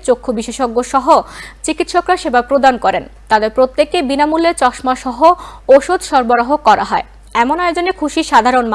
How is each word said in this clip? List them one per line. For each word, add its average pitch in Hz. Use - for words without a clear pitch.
চক্ষু 247
বিশেষজ্ঞ 233
সহ 262
চিকিৎসকরা 349
সেবা 247
প্রদান 269
করেন। 185
তাদের 214
প্রত্যেককে 294
বিনামূল্যে 302
চশমা 254
সহ 240
ওষুধ 311
সরবরাহ 240
করা 202
হয়। -
এমন 254
আয়োজনে 349
খুশি 311
সাধারণ 247